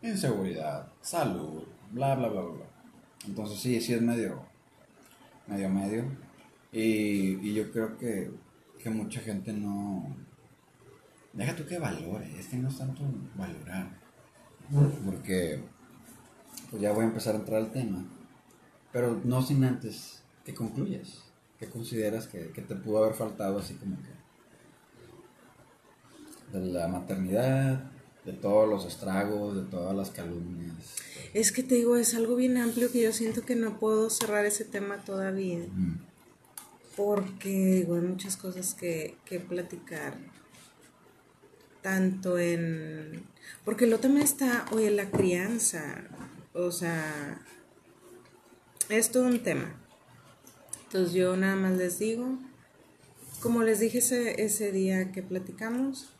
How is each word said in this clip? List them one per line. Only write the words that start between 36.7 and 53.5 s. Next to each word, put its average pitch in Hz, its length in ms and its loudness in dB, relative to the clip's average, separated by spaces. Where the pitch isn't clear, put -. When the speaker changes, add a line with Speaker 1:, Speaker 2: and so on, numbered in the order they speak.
Speaker 2:
Porque, 196 540 0
digo, 185 460 6
hay 170 40 2
muchas 185 360 -2
cosas 185 380 -6
que, 165 500 -4
que 180 140 -6
platicar. 170 760 -8
Tanto 185 560 2
en, 160 840 -2
porque 214 220 4
luego 226 140 6
también 285 240 6
está, 254 480 4
oye, 220 180 6
la 202 200 4
crianza, 185 920 2
o 175 200 0
sea, 160 680 -2
es 220 240 2
todo 254 140 6
un 247 180 4
tema. 139 320 0
Entonces 185 280 2
yo 185 220 4
nada 190 180 4
más 190 220 4
les 180 240 0
digo, 240 380 0
como 233 220 4